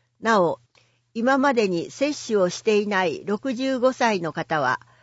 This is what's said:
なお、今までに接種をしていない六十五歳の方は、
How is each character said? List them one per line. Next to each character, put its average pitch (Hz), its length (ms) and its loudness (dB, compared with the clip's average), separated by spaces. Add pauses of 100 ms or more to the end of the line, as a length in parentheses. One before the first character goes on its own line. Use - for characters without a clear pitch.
(220)
な 220 200 2
お、 160 200 0 (520)
今 247 240 0
ま 269 160 2
で 226 140 2
に 170 240 -4
接 285 220 -2 (140)
種 214 100 0
を 180 100 4
し - 140 -6
て 214 180 2
い 208 80 -2
な 190 160 0
い 147 220 -4
六 214 280 -4
十 262 240 -2
五 254 140 2
歳 226 300 0
の 160 100 -4
方 156 300 -2
は、 127 180 0 (240)